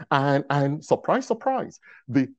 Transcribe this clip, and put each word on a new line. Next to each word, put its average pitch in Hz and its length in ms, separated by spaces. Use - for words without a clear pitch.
And, 139 380
and 143 340
surprise, 180 440
surprise, 247 520
the, 131 200